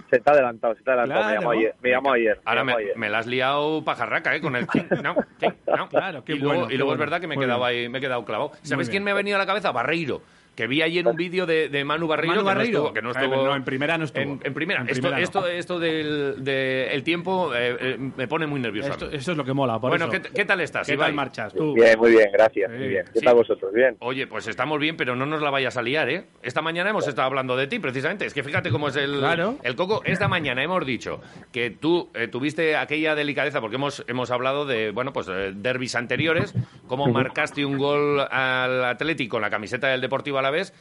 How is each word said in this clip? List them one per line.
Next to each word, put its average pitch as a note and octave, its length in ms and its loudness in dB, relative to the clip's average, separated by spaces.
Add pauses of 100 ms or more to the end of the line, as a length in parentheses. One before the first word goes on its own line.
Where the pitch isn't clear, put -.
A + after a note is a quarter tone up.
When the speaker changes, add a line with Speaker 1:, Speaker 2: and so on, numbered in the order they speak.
Speaker 1:
se B2 100 4
te C#3+ 100 2
ha D3 40 6
adelantado, A#2+ 420 2
se - 80 -16
te C3+ 80 0
ha - 20 4
adelantado. B2+ 300 2
Speaker 2:
Claro. G#3+ 100 0
Speaker 1:
Me - 80 0
llamó A#2+ 100 0
ayer, A2 300 2
me B2+ 80 2
llamó C3 240 2
ayer, A2+ 320 2
Speaker 3:
Ahora A#2+ 180 2
Speaker 1:
me C3 100 0
llamó A#2+ 60 2
Speaker 3:
me, G#2+ 60 -2
Speaker 1:
ayer. G2 120 -4
Speaker 3:
me A2 120 -2
la G#2+ 100 0
has A2+ 80 -2
liado C#3+ 560 0
pajarraca, D3 520 -2
¿eh? D#3 60 -4
Con D3 140 -2
el B2 120 -2
ching, - 200 -2 (160)
no, D#3+ 120 -2 (240)
ching, F3 140 0 (120)
no. E3+ 240 -2
Speaker 2:
Claro, E3+ 340 -2
qué D#3 100 -4
Speaker 3:
Y C#3+ 60 -2
luego, C#3 200 2
Speaker 2:
bueno, B2 140 -2
Speaker 3:
y C3 40 0
luego C3+ 140 2
Speaker 2:
qué - 20 -2
Speaker 3:
es - 40 -2
Speaker 2:
bueno. - 20 -4
Speaker 3:
verdad D3+ 220 -2
que F3+ 60 -6
me D#3 60 -6
he C#3 40 -4
Speaker 2:
Muy C3+ 80 0
Speaker 3:
quedado B2 200 0
Speaker 2:
bien. A#2+ 180 0
Speaker 3:
ahí, A#2+ 60 -6
me B2+ 80 -6
he C3 40 -6
quedado B2+ 240 -2
clavado. A#2 240 -4
Speaker 2:
Muy - 140 -20
Speaker 3:
¿Sabes C#3+ 240 -2
Speaker 2:
bien. A2+ 40 -8
Speaker 3:
quién G3 120 -2
me G3+ 80 0
ha G3+ 40 0
venido G3+ 220 0
a - 20 2
la G3 80 0
cabeza? F#3+ 240 0
Barreiro, B2 500 -2 (340)
que A2+ 120 -4
vi C#3 140 0
ayer E3+ 240 0
un B2 120 2
vídeo F3+ 280 -2
de, D#3+ 220 2
de C#3 160 -2
Manu D#3 240 0
Barreiro, D#3 280 0
Speaker 2:
Manu G#3+ 40 2
Speaker 3:
que G3+ 60 2
no G3 100 2
Speaker 2:
Barreiro. A3 240 0
Speaker 3:
estuvo, D3 140 0
que G#2+ 80 -2
no A2+ 80 -6
Speaker 2:
Eh, B2 80 -4
Speaker 3:
estuvo C3 180 0 (100)
Speaker 2:
no, C#3 120 2
en C3+ 80 -6
primera C#3+ 320 0
no D#3+ 80 -2
estuvo. C3+ 180 -4
Speaker 3:
En, C#3 180 -6
en C3+ 120 -4
primera. D#3+ 260 -2
Speaker 2:
En A#2+ 80 -4
Speaker 3:
Esto, B2+ 140 -2
Speaker 2:
primera C3+ 160 0
no. E3 60 0
Speaker 3:
esto, F3+ 240 -2
esto F3 320 -4
del, D3+ 680 -2
de C3 480 0
el C#3+ 100 -2
tiempo, F3 500 0
eh, A#2+ 240 0
eh, B2+ 200 -2 (180)
me C3 140 -4
pone D#3+ 180 -2
muy C#3+ 140 -2
nervioso. A2 300 -4
Speaker 2:
Esto, E3 200 -8
esto D3 220 -4
es D#3 40 -2
lo C#3+ 60 -2
que B2+ 80 -2
mola, C3 300 2
por B2+ 80 0
Speaker 3:
Bueno, E3 160 2
Speaker 2:
eso. D#3 80 -2
Speaker 3:
¿qué F#3 80 0
t-, D3+ 120 -12
qué G3 120 0
tal F#3+ 160 2
estás, B2 260 -2
Speaker 2:
¿Qué C#3+ 60 0
Speaker 3:
Ibai? D3 160 2
Speaker 2:
tal - 60 -2
marchas, A#2+ 380 -4
tú? C3+ 200 0
Speaker 1:
Bien, A2+ 260 8
muy A#2 120 8
bien, A2 200 10
gracias, G2+ 400 4
Speaker 2:
Sí. A#2 60 -10
Speaker 1:
muy C3+ 100 -4
bien. G2 160 0 (100)
¿Qué A2+ 60 0
Speaker 3:
Sí. C3 60 0
Speaker 1:
tal B2 100 10
vosotros? G2+ 380 4
Bien. A#2+ 260 4
Speaker 3:
Oye, B2+ 280 -4
pues G#2+ 200 -8
estamos B2+ 320 0
bien, D3+ 160 0
pero C3 220 -2
no C3 80 -2
nos D#3 160 -2
la D3 80 0
vayas C3+ 260 0
a B2 60 0
liar, C3 280 0
¿eh? E3+ 140 -2 (180)
Esta B2 200 -4
mañana E3+ 300 -2
hemos F3+ 140 0
estado C#3 220 0
hablando C3 300 -2
de C3+ 100 0
ti, A#3+ 120 -4
precisamente. D3 460 -4
Es A3 80 -6
que D3 80 -4
fíjate E3 300 -4
cómo D3+ 160 0
es C3 80 -4
el, C#3+ 240 -2
Speaker 2:
Claro. E3+ 420 0
Speaker 3:
el B2 140 -4
coco. F#3 300 -2
Esta F#3+ 240 0
mañana C#3+ 340 -2
hemos F3 220 -2
dicho G#2 340 -4 (320)
que A#2+ 180 -2
tú, D#3+ 440 0
eh, A2+ 160 -4
tuviste D3+ 480 0
aquella D3+ 360 0
delicadeza, D3 460 0
porque A2 160 -4
hemos, C#3 320 -4
hemos B2 240 -4
hablado C3 340 0
de, A2 260 -2
bueno, B2+ 200 -4
pues, A2 160 -6
eh, F#2+ 260 -4
derbis B2 420 -4
anteriores, D3+ 580 0 (340)
cómo C3 160 -2
Speaker 1:
Ujú. C3 80 4
Speaker 3:
marcaste C#3+ 540 0
un C#3 120 -2
gol C#3+ 440 2
al B2+ 640 0
Atleti C3 420 -2
con A2 140 -2
la G#2 80 0
camiseta A2 400 -2
del C3 100 0
Deportivo C3+ 460 -2
Alavés, E3 360 -2